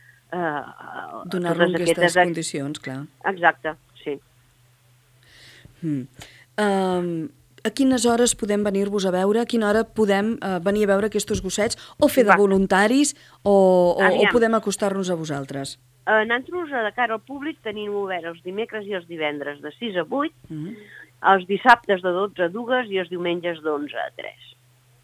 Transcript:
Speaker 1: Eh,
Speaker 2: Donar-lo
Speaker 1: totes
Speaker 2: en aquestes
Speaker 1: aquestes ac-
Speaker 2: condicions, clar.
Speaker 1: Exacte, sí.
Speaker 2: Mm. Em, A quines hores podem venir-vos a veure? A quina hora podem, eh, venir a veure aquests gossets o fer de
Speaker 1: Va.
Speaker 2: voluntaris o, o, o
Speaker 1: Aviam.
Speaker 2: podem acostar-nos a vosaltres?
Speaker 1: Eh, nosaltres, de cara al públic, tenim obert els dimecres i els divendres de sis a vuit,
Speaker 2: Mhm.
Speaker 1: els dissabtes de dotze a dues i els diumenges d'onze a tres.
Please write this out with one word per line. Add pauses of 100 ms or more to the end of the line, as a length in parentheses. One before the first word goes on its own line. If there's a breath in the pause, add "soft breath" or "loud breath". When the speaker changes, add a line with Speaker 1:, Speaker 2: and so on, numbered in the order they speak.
(320 soft breath)
Speaker 1:
Eh, (640)
Speaker 2:
Donar-lo
Speaker 1:
totes
Speaker 2:
en
aquestes
Speaker 1:
aquestes
ac-
Speaker 2:
condicions,
clar. (240)
Speaker 1:
Exacte, (300)
sí. (1700 loud breath)
Speaker 2:
Mm. (500 loud breath)
Em, (340)
A
quines
hores
podem
venir-vos
a
veure?
A
quina
hora
podem,
eh,
venir
a
veure
aquests
gossets (220 loud breath)
o
fer
de
Speaker 1:
Va.
Speaker 2:
voluntaris (300 soft breath)
o,
o,
o
Speaker 1:
Aviam.
Speaker 2:
podem
acostar-nos
a
vosaltres? (300)
Speaker 1:
Eh,
nosaltres,
de
cara
al
públic,
tenim
obert
els
dimecres
i
els
divendres
de
sis
a
vuit, (160)
Speaker 2:
Mhm. (600 loud breath)
Speaker 1:
els
dissabtes
de
dotze
a
dues
i
els
diumenges
d'onze
a
tres. (640)